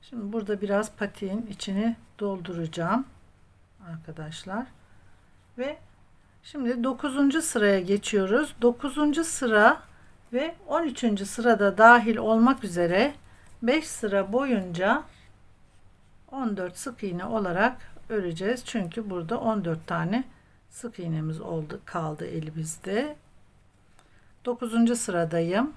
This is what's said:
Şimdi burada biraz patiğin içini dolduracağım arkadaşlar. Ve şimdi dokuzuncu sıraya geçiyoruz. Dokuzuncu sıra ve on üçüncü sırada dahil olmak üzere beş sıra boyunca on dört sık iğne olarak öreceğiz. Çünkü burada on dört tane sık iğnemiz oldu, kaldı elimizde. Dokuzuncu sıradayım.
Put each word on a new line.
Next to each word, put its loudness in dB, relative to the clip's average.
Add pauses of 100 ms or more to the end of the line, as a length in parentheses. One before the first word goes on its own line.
Şimdi -10
burada -2
biraz 0
patiğin -6
içini -2 (240)
dolduracağım -2 (800)
arkadaşlar. -10 (920)
Ve -6 (680)
şimdi -4
dokuzuncu 2
sıraya 4
geçiyoruz. 0
Dokuzuncu 2
sıra 4 (520)
ve -2 (120)
on 0
üçüncü -2
sırada 2
dahil 10
olmak 4
üzere 2 (480)
beş 0
sıra -2
boyunca 0 (1300)
on -4
dört -6
sık -10
iğne -4
olarak 0 (180)
öreceğiz. -2
Çünkü -6
burada -4
on -2
dört -4
tane -2 (460)
sık -14
iğnemiz -4
oldu, -8
kaldı -6
elimizde. -6 (1300)
Dokuzuncu 2
sıradayım. 0